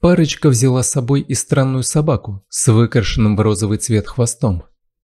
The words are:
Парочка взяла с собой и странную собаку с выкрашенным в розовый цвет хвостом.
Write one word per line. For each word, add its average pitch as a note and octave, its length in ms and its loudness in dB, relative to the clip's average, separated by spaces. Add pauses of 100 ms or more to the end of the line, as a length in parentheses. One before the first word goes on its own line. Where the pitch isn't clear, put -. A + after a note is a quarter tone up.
Парочка E3 500 2
взяла B2+ 320 2
с - 80 -2
собой C#3 320 -2
и C#3+ 120 -6
странную C3 480 -2
собаку C3 640 -2
с - 220 -2
выкрашенным A2 680 2
в G2+ 40 -2
розовый G#2+ 380 0
цвет G#2+ 280 -2
хвостом. A2+ 580 -4 (420)